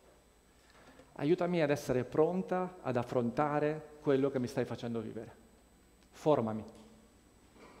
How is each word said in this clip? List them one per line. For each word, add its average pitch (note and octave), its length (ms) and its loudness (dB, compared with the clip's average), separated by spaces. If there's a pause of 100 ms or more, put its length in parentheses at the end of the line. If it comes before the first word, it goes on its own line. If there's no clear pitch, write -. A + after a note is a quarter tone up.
(1160)
aiutami F3 480 2
ad C#3+ 80 4
essere B2+ 340 0
pronta F#3 760 0
ad B2+ 140 -2
affrontare D3 1040 0
quello C#3 300 4
che C3+ 80 -2
mi B2 100 -2
stai B2 160 -2
facendo A#2 360 -6
vivere. A2 340 -10 (760)
Formami. A2 540 0 (1160)